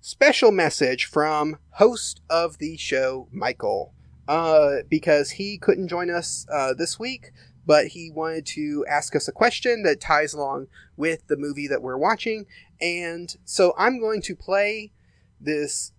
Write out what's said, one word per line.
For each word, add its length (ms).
special 520
message 540
from 520
host 500
of 280
the 180
show, 560
Michael, 600
uh, 480
because 440
he 260
couldn't 300
join 220
us, 420
uh, 220
this 240
week, 340
but 220
he 220
wanted 360
to 420
ask 260
us 140
a 40
question 500
that 180
ties 340
along 320
with 300
the 100
movie 320
that 140
we're 160
watching. 480
And 540
so 320
I'm 240
going 220
to 140
play 560
this 580